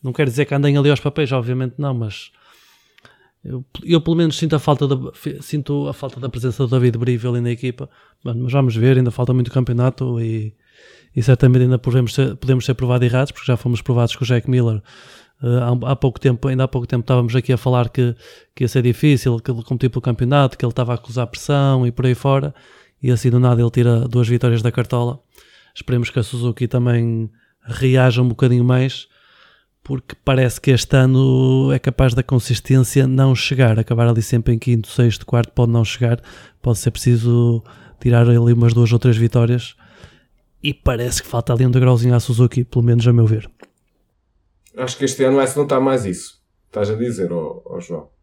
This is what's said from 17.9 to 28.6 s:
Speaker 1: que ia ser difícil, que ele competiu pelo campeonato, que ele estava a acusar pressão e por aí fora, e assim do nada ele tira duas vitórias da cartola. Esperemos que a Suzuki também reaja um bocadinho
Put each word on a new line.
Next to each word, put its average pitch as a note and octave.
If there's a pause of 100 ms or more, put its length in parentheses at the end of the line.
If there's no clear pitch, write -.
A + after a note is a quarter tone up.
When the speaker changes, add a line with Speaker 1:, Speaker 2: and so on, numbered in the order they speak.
Speaker 1:
que -
ia B2
ser C3
difícil, B2
que C3
ele A#2
competiu B2+
pelo B2+
campeonato, B2+
que -
ele A#2
estava A#2+
a -
acusar A#2
pressão C#3
e A#2+
por B2+
aí B2
fora, C#3 (460)
e B2+
assim B2
do B2
nada B2
ele A#2
tira A#2+
duas A#2+
vitórias A#2
da A#2
cartola. A#2+ (560)
Esperemos A#2+
que -
a A#2+
Suzuki A#2+
também A#2 (320)
reaja B2+
um B2+
bocadinho A#2+